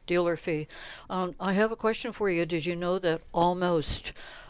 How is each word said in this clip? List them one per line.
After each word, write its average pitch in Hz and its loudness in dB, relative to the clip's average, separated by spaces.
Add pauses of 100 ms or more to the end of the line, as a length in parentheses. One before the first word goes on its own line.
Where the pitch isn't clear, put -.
dealer 175 2
fee. 156 -2 (420)
Um, 185 -4
I 185 0
have 214 4
a 226 -6
question 220 0
for 208 0
you. 170 2
Did 165 -2
you 175 -2
know 175 0
that 165 0 (120)
almost, 175 2 (380)